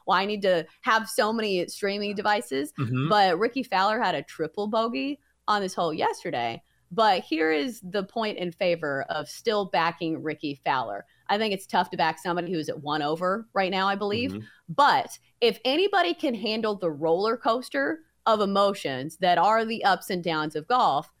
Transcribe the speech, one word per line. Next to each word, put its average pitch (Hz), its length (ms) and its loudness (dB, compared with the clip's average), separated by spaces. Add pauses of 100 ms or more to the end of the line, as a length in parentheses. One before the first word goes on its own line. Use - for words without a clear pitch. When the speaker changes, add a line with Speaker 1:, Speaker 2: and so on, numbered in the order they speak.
Speaker 1:
why 185 160 2
I - 20 -2
need 208 180 -4
to 180 240 2 (140)
have 226 280 2
so 220 240 0
many 202 360 0
streaming 202 480 -4
devices. 214 640 -2
Speaker 2:
Mm-hmm. 127 280 -2
Speaker 1:
But 190 300 4
Rickie 240 240 -2
Fowler 202 380 0
had 185 160 0
a 143 80 -6
triple 165 420 -6
bogey 233 540 -2 (260)
on 208 160 2
this 185 120 -4
hole 165 200 0
yesterday. 131 680 -4 (320)
But 208 320 4
here 320 260 0
is 285 300 -2
the 190 240 -4
point 214 340 -6
in 180 140 -6
favor 165 560 -2
of 165 200 -4
still 208 380 -2
backing 165 560 -2
Rickie 151 420 -6
Fowler. 117 400 -2 (240)
I 202 80 2
think 220 160 -2
it's 190 140 -6
tough 185 240 0
to 180 60 -8
back 160 240 0
somebody 175 320 -2
who's 156 160 -4
at - 120 -8
one 147 220 -2
over 180 500 -2
right 190 200 0
now, 190 160 0
I 196 80 0
believe. 208 340 -2
Speaker 2:
Mm-hmm. 107 160 -10 (220)
Speaker 1:
But 175 500 4 (220)
if 233 240 4
anybody 349 500 2
can 294 180 -2
handle 220 440 -2
the 180 140 -2
roller 165 460 0
coaster 277 680 -2 (220)
of 220 160 4
emotions 196 760 0
that 180 200 4
are 220 280 4
the 226 200 -4
ups 185 260 2
and 180 120 -2
downs 156 320 -2
of 151 140 -6
golf 180 520 2